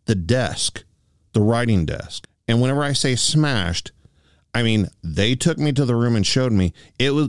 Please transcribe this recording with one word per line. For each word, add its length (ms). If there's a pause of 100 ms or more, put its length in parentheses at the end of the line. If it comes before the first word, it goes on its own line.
the 80
desk, 680 (480)
the 100
writing 420
desk. 420 (200)
And 160
whenever 200
I 100
say 240
smashed, 760 (600)
I 80
mean, 260 (140)
they 320
took 240
me 140
to 120
the 120
room 200
and 100
showed 260
me. 200 (260)
It 120
was, 180